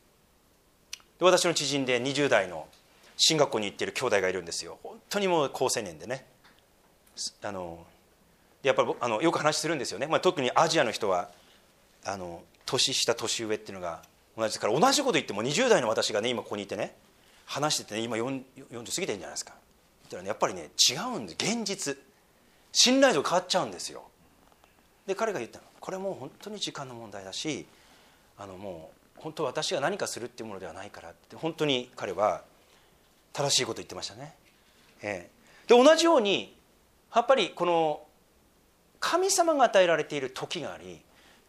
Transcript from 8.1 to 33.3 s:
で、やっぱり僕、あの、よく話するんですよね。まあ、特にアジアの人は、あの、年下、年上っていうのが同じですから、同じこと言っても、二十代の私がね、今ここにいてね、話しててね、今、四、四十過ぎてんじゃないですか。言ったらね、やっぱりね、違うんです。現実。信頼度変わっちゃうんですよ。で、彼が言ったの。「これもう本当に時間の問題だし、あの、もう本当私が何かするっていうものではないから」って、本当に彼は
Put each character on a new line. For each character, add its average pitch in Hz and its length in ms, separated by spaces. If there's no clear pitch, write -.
で、 135 60
や 131 60
っ - 20
ぱ 139 60
り 117 60
僕、 156 140
あ 123 60
の、 113 140
よ 165 100
く - 60
話 151 180
す - 100
る 165 80
ん 151 40
で 117 80
す - 60
よ 98 60
ね。 131 80
ま 156 120
あ、 - 20
特 175 220
に 120 120
ア 160 140
ジ 151 100
ア 147 60
の 117 60
人 104 180
は、 92 220
あ 98 140
の、 87 240
年 131 280
下、 120 200
年 113 300
上 107 120
っ - 20
て - 140
い - 20
う 95 40
の - 40
が 82 200
同 113 80
じ 110 40
で 107 40
す - 80
か - 60
ら、 113 120
同 240 120
じ 285 120
こ 277 60
と 214 40
言 151 100
っ - 40
て - 60
も、 101 100
二 131 100
十 233 160
代 190 140
の 113 60
私 110 240
が 107 80
ね、 117 100
今 113 120
こ - 80
こ 107 60
に 104 60
い 95 40
て 98 100
ね、 131 200
話 147 300
し - 40
て 113 60
て 104 100
ね、 110 60
今、 117 160
四、 131 280
四 120 140
十 - 80
過 - 100
ぎ 196 40
て 123 80
ん 98 40
じ 85 60
ゃ 76 40
な 69 40
い - 20
で - 20
す - 80
か。 - 80
言 - 40
っ - 20
た 117 60
ら 90 60
ね、 95 60
や 104 60
っ - 40
ぱ 160 100
り 107 60
ね、 160 160
違 - 40
う 220 260
ん 107 60
で 160 60
す。 - 60
現 226 260
実。 190 320
信 262 280
頼 262 140
度 139 80
変 - 100
わ 175 80
っ - 60
ち - 100
ゃ 175 60
う 135 40
ん 107 40
で 104 80
す - 120
よ。 - 120
で、 190 80
彼 220 180
が 170 60
言 113 100
っ - 20
た - 80
の。 - 60
「こ - 120
れ 190 80
も 190 140
う - 20
本 127 160
当 - 80
に 208 100
時 165 140
間 139 160
の 127 60
問 113 160
題 98 140
だ 95 100
し、 131 320
あ 101 80
の、 92 100
も 87 340
う - 20
本 156 140
当 160 100
私 135 300
が 147 60
何 139 180
か 120 80
す - 120
る 113 80
っ - 20
て - 140
い 110 40
う - 20
も 104 60
の 95 60
で 92 60
は 85 60
な 92 120
い 101 60
か - 120
ら」 82 100
っ - 20
て、 - 220
本 160 160
当 160 140
に 127 280
彼 104 180
は 90 300